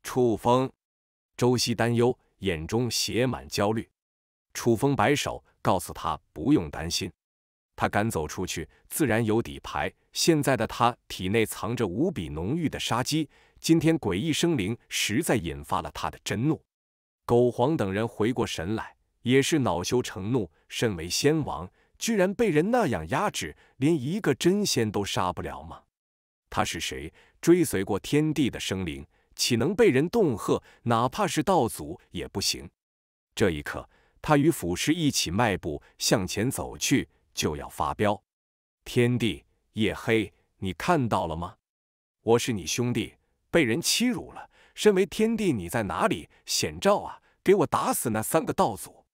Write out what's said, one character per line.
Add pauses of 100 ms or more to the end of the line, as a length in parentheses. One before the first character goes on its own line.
“楚
风。” (680)
周
熙
担
忧， (200)
眼
中
写
满
焦
虑。 (640)
楚
风
摆
手， (180)
告
诉
他 (120)
不
用
担
心。 (680)
他
敢
走
出
去， (200)
自
然
有
底
牌。 (220)
现
在
的
他 (120)
体
内
藏
着
无
比
浓
郁
的
杀
机， (300)
今
天
诡
异
生
灵 (120)
实
在
引
发
了
他
的
真
怒。 (640)
狗
皇
等
人
回
过
神
来， (260)
也
是
恼
羞
成
怒， (180)
身
为
仙
王， (260)
居
然
被
人
那
样
压
制， (200)
连
一
个
真
仙
都
杀
不
了
吗？ (680)
他
是
谁？ (280)
追
随
过
天
地
的
生
灵， (300)
岂
能
被
人
恫
吓？ (220)
哪
怕
是
道
祖 (100)
也
不
行。 (680)
这
一
刻， (320)
他
与
腐
尸
一
起
迈
步 (180)
向
前
走
去， (240)
就
要
发
飙。 (640)
“天
帝， (300)
夜
黑， (260)
你
看
到
了
吗？ (680)
我
是
你
兄
弟， (380)
被
人
欺
辱
了。 (240)
身
为
天
帝，
你
在
哪
里 (160)
显
照
啊？ (240)
给
我
打
死
那
三
个
道
祖！”